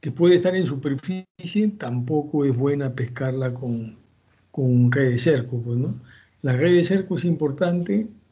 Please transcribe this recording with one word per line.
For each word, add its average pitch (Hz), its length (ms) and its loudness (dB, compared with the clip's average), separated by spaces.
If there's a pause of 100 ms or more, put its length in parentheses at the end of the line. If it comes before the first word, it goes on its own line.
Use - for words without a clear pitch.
que 143 120 -8
puede 175 240 6
estar 180 180 2
en 185 120 0
superficie, 170 1000 -4 (100)
tampoco 147 680 -2
es 131 120 2
buena 139 380 -2
pescarla 131 580 -4
con, 117 440 -6 (560)
con 123 380 4
red 131 200 2
de 120 80 0
cerco, 123 420 0
pues, 120 180 -4
¿no? 160 160 -2 (480)
La 127 140 0
red 165 200 4
de 175 80 4
cerco 190 340 -2
es 120 60 -8
importante 175 840 0 (240)